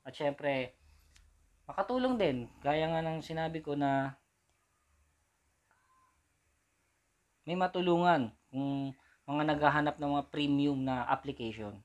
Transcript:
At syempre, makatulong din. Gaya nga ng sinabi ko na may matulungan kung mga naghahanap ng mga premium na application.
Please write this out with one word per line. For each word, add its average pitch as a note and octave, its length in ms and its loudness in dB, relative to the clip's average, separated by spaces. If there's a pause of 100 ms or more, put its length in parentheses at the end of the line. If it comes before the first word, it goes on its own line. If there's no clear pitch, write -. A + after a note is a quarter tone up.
At B2+ 160 -14
syempre, C#3+ 560 -2 (880)
makatulong B3 560 -2
din. C3 400 0
Gaya D#3 320 0
nga E3 80 0
ng D#3+ 240 -4
sinabi D#3+ 400 -4
ko D3 80 -6
na C#3 480 0 (3250)
may E3+ 80 -2
matulungan F3 800 4 (160)
kung C#3 400 -2 (320)
mga D3+ 320 0
naghahanap D3 400 2
ng C#3+ 160 -4
mga C#3+ 160 -2
premium C#3+ 560 0
na B2+ 240 -2
application. A2 760 -4